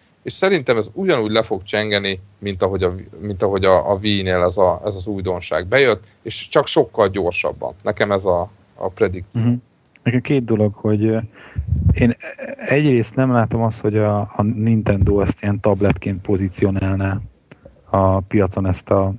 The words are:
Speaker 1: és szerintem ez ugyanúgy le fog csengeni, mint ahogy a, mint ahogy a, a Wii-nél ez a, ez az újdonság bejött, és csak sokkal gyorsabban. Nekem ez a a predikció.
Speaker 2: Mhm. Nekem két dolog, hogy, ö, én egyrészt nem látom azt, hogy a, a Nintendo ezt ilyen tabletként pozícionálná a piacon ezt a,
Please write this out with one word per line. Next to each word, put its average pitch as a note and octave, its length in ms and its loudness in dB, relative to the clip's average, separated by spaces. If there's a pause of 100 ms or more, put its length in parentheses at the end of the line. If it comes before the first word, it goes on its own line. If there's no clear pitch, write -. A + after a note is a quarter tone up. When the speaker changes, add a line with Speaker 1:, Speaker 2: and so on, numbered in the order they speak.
(240)
Speaker 1:
és - 100 -10
szerintem D#3 440 0
ez G#2 160 -2
ugyanúgy C#3 380 0
le A2 120 2
fog F#2+ 200 -6
csengeni, G2+ 560 -2 (200)
mint G2 220 -6
ahogy F#2+ 220 0
a, F2+ 100 2 (260)
mint G2+ 220 -8
ahogy G2 240 2
a, F#2+ 260 4
a - 100 2
Wii-nél F#2+ 420 0
ez F2+ 140 0
a, F2+ 280 4
ez G2+ 100 -2
az F#2 120 -10
újdonság F#2 600 -4
bejött, A#2+ 360 2 (200)
és - 240 -10
csak - 200 2
sokkal A2+ 420 2
gyorsabban. E2+ 640 -4 (100)
Nekem G#2 280 -2
ez F#2+ 140 -2
a F2+ 240 0 (340)
a F#2+ 60 -4
predikció. F#2+ 520 -4
Speaker 2:
Mhm. A#2+ 120 2 (500)
Nekem B2 180 0
két C#3 240 0
dolog, G#2+ 280 0
hogy, G#2+ 320 0
ö, A2 120 0 (760)
én - 220 2 (520)
egyrészt C3+ 480 2
nem C3 160 2
látom A2+ 300 2
azt, A2+ 200 -2
hogy G#2+ 160 0
a, G#2 220 2
a G#2 240 -4
Nintendo G#2 800 2
ezt F#2+ 200 -2
ilyen G2+ 180 -2
tabletként G2 640 0
pozícionálná F#2+ 1000 0 (680)
a F#2+ 300 4
piacon F#2+ 480 0
ezt - 220 -2
a, G2 300 2